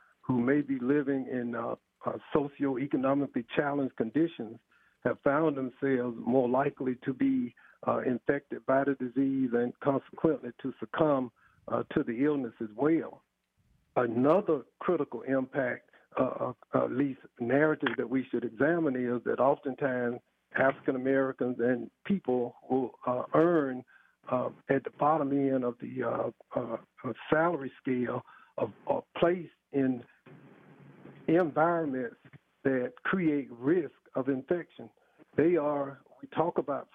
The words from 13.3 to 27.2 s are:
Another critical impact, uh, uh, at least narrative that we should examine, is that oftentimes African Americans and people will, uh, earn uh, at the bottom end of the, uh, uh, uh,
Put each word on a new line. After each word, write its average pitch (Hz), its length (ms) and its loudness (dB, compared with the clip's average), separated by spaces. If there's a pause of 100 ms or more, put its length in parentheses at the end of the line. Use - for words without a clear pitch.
Another 131 680 2 (180)
critical 147 420 -2
impact, 131 680 -2 (300)
uh, 127 320 -2 (220)
uh, 127 100 4
at 120 80 0
least 131 300 -2 (180)
narrative 143 580 2
that 120 100 -2
we 127 220 0
should 120 140 -2
examine, 139 520 0
is 123 280 -2
that 117 160 0
oftentimes 127 800 0 (360)
African 135 400 2
Americans 131 640 0
and 117 300 0 (140)
people 127 520 0 (140)
will, 127 220 0 (160)
uh, 123 160 0 (100)
earn 151 500 4 (460)
uh, 123 200 0 (200)
at 135 140 2
the - 160 -10
bottom 147 320 2
end 135 320 2
of 120 180 -2
the, 127 220 -6
uh, 117 260 -2 (260)
uh, 120 220 -2 (260)
uh, 123 100 -4 (160)